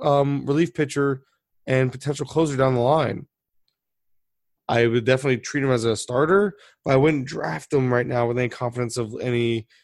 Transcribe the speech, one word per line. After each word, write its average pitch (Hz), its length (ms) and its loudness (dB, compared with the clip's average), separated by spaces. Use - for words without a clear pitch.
um, 143 440 2
relief 156 280 0
pitcher 139 500 -2
and 131 260 2
potential 139 340 -6
closer 151 320 0
down 131 180 2
the 120 60 2
line. 131 460 0
I 120 200 2
would 117 180 0
definitely 131 320 2
treat 135 260 -4
him 135 80 2
as 120 120 0
a 113 120 0
starter, 170 600 0
but 135 100 2
I 135 40 6
wouldn't 139 300 2
draft 156 460 -8
him 131 200 2
right 123 140 0
now 120 200 0
with 120 120 -2
any 123 100 -2
confidence 120 480 -6
of 117 240 -6
any 117 460 -2